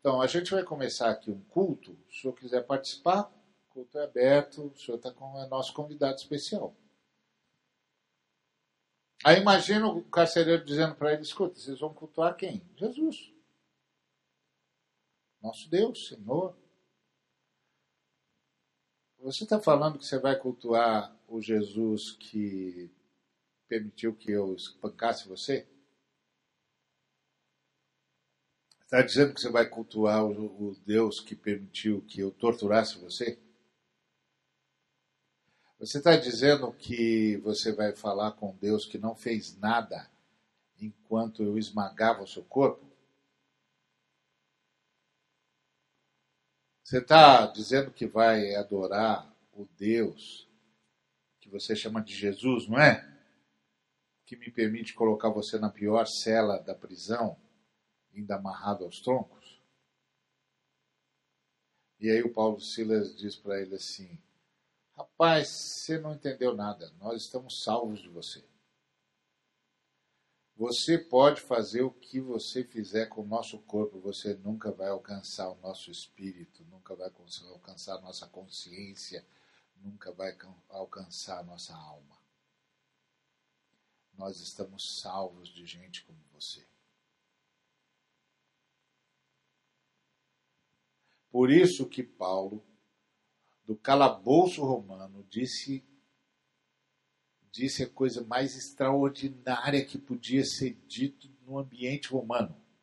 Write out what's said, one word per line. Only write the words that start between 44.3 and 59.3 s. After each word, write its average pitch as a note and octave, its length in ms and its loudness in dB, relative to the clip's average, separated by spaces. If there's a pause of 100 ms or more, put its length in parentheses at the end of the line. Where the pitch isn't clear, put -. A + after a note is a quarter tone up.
"Você B2+ 200 0
tá C#3 440 12
dizendo B2+ 460 -2
que A#2 140 -6
vai G#2+ 480 4
adorar G2+ 840 -2 (160)
o G2+ 140 -16 (100)
Deus G#2+ 720 -2 (920)
que - 120 -20
você G2+ 260 -6
chama A2 260 -6
de - 120 -12
Jesus, G#2 520 -2
não A#2 140 2
é? C3+ 260 6 (1160)
Que B2 120 -20
me A#2 140 -16
permite A2 440 -2
colocar A2 340 2
você G#2+ 300 -2
na G#2+ 120 0
pior G#2+ 360 0
cela A2 520 2
da F#2+ 160 -10
prisão, G2+ 640 -6 (720)
ainda G2+ 220 -8
amarrado G2 500 -6
aos - 160 -14
troncos?" - 600 -6 (2500)